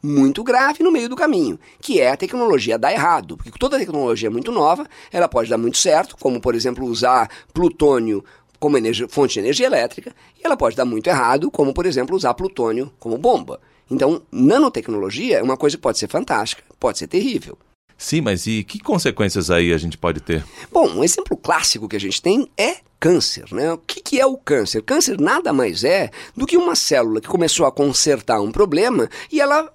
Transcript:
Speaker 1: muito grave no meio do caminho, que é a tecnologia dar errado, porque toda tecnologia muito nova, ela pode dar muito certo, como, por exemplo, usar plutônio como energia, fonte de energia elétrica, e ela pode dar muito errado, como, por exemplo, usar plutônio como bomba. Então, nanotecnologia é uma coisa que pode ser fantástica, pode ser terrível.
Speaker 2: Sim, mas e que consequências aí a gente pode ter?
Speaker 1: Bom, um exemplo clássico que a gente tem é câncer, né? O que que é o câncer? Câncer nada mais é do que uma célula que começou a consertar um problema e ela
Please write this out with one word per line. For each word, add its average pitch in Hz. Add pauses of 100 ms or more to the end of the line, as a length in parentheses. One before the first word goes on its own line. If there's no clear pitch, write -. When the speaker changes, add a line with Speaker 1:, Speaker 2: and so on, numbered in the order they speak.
Speaker 1:
muito 143
grave 269
no 359
meio 240
do 254
caminho, 185 (180)
que 208
é 127
a 143
tecnologia 175
dar 131
errado, 165
porque -
toda 269
tecnologia 135
muito 120
nova, 190 (260)
ela 175
pode 113
dar 117
muito 117
certo, 175
como, 123
por 123
exemplo, 123
usar 120 (240)
plutônio 123 (340)
como 147
energia, 113
fonte 139
de 113
energia 147
elétrica, 247 (240)
e -
ela 330
pode -
dar 127
muito 110
errado, 143
como, 139
por 175
exemplo, 135
usar 131
plutônio 127
como 117
bomba. 214 (300)
Então, 131 (100)
nanotecnologia 131
é 92
uma 131
coisa 147
que -
pode 113
ser -
fantástica, 135 (180)
pode -
ser 78
terrível. 208 (400)
Speaker 2:
Sim, -
mas 101
e 110
que -
consequências 104
aí 85
a 82
gente 80
pode 78
ter? 80 (300)
Speaker 1:
Bom, 330
um 92
exemplo -
clássico 156
que 104
a 98
gente 98
tem 220
é 247 (220)
câncer, -
né? 151
O -
que -
que -
é 262
o 269
câncer? 110
Câncer 254
nada 254
mais 110
é 165 (240)
do 254
que 339
uma -
célula 113
que -
começou 165
a 131
consertar 135
um 104
problema 190 (240)
e 302
ela 302